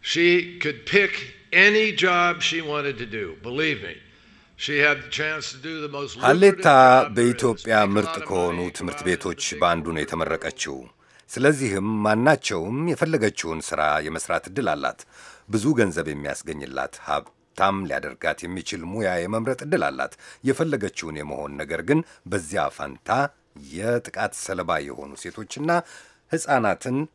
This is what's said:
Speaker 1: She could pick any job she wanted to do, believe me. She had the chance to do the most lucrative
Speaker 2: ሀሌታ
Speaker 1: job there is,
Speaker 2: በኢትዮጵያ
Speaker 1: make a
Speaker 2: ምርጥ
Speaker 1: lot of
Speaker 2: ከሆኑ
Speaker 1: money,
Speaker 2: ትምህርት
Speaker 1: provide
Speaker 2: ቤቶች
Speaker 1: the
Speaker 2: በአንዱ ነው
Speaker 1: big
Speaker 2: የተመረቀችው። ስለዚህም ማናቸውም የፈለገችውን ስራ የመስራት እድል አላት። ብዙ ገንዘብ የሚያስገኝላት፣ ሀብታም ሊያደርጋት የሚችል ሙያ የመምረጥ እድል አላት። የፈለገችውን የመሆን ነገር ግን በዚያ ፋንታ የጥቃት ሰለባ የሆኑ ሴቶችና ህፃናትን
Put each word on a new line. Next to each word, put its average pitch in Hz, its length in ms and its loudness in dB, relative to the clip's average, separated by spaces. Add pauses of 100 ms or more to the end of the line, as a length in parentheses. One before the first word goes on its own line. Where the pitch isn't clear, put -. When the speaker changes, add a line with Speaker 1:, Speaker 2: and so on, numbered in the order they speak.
Speaker 1:
She 170 220 0 (280)
could 147 300 -4
pick 196 300 2 (420)
any 208 380 6
job 175 480 2
she 165 200 -2
wanted 147 340 -4
to 117 120 -8
do, 101 300 -8
believe 127 420 -4
me. 82 160 -12 (640)
She 147 180 -4
had 143 200 4
the 113 120 -16
chance 156 380 -6
to 135 100 -12
do 151 180 -12
the 151 140 -8
most 139 220 -8
lucrative - 140 -4
Speaker 2:
ሀሌታ 190 400 6
Speaker 1:
job 143 120 10 (160)
there 131 120 8
is, 113 80 -8
Speaker 2:
በኢትዮጵያ 120 600 2
Speaker 1:
make 107 100 6
a 98 80 2
Speaker 2:
ምርጥ 101 160 2
Speaker 1:
lot - 100 -4
of - 80 -8
Speaker 2:
ከሆኑ 87 300 0
Speaker 1:
money, 90 180 -6
Speaker 2:
ትምህርት 87 260 -8
Speaker 1:
provide 90 100 -4
Speaker 2:
ቤቶች 87 340 -2
Speaker 1:
the - 140 -6
Speaker 2:
በአንዱ 85 280 2
ነው 82 100 -6
Speaker 1:
big 76 80 -2
Speaker 2:
የተመረቀችው። 80 720 -6 (540)
ስለዚህም 123 580 0 (140)
ማናቸውም 107 760 2 (100)
የፈለገችውን 113 760 -2
ስራ 78 180 -4 (200)
የመስራት 80 440 -4
እድል 95 240 -4
አላት። 71 320 -4 (480)
ብዙ 104 240 -2
ገንዘብ 87 340 2
የሚያስገኝላት፣ 71 960 -8
ሀብታም - 800 -2
ሊያደርጋት 73 580 -4
የሚችል 87 440 -8
ሙያ 98 300 -2
የመምረጥ 110 460 -4
እድል 143 240 -2
አላት። 67 300 -4 (280)
የፈለገችውን 101 760 -2
የመሆን 73 380 -8
ነገር - 260 -6
ግን 143 180 2 (240)
በዚያ 90 440 -4
ፋንታ 71 400 -12 (600)
የጥቃት 107 680 -4
ሰለባ 90 340 -6 (100)
የሆኑ 71 360 -12
ሴቶችና 110 520 -8 (640)
ህፃናትን 127 680 0 (180)